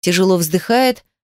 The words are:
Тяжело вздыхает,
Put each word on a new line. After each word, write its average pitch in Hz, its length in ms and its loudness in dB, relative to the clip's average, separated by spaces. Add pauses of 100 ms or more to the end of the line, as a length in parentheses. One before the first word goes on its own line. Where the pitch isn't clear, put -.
Тяжело 185 360 0
вздыхает, 220 680 -2 (200)